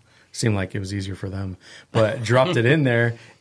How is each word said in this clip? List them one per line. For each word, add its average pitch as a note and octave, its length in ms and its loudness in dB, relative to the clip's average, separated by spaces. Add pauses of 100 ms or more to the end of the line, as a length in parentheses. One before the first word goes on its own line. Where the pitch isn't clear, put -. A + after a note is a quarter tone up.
(340)
Seemed A2 220 0
like F#2+ 200 -4
it G2+ 40 -6
was G2 140 -8
easier F#2+ 220 -6
for G2 140 -10
them, F#2+ 280 -8 (340)
but A2+ 320 0
<laughs> A2 80 -2
dropped C3 260 4
it A2+ 80 2
in D3 180 4
there, A#2 320 2 (260)